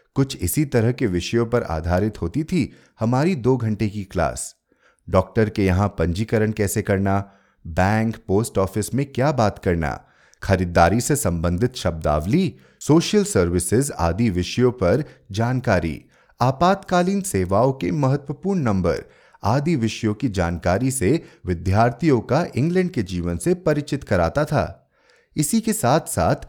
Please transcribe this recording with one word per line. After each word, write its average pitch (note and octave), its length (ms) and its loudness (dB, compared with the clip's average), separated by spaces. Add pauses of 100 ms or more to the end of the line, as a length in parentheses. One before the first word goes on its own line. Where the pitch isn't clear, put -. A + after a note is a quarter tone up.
(140)
कुछ C3+ 280 -2
इसी A2+ 240 -2
तरह A#2+ 260 2
के B2 160 -2
विषयों F#2+ 380 0
पर A#2 180 0
आधारित E2+ 580 -2
होती C#3 220 -4
थी D3+ 300 -2 (260)
हमारी C3 360 0
दो B2+ 220 0
घंटे A2 320 -2
की G2+ 140 -8
क्लास। D2+ 520 -4 (540)
डॉक्टर A2 400 2
के G#2 160 0
यहाँ F#2+ 220 2
पंजीकरण G#2+ 640 0
कैसे G#2+ 300 -2
करना, G2 500 0 (360)
बैंक, G#2 500 0 (100)
पोस्ट G#2 300 0
ऑफिस G#2 360 -2
में C#3 120 -2
क्या C3 260 0
बात A2+ 280 0
करना, E2 460 -2 (380)
खरीदारी F2+ 580 4
से D3 140 0
संबंधित F2 600 0
शब्दावली, E2 800 -2 (240)
सोशल E3+ 440 4
सर्विसेज G2+ 680 0
आदि F2+ 380 0
विषयों F#2+ 420 0
पर G#2 320 0 (280)
जानकारी, G#2 760 -2 (360)
आपातकालीन F3+ 800 0
सेवाओं G#2 520 0
के - 180 -4
महत्वपूर्ण D3 680 -2
नंबर F#2+ 500 0 (340)
आदि C#3+ 320 0
विषयों A2 380 -2
की A2+ 160 -4
जानकारी F#2 640 0
से C3 320 0 (220)
विद्यार्थियों A2 760 2
का C#3 360 0
इंग्लैंड F3 360 0
के A#2+ 120 -2
जीवन F2 340 -4
से - 160 0
परिचित D3 500 -4
कराता F#2 420 0
था। - 460 -4 (460)
इसी G#3+ 240 0
के A3 120 -2
साथ-साथ B2+ 640 0 (140)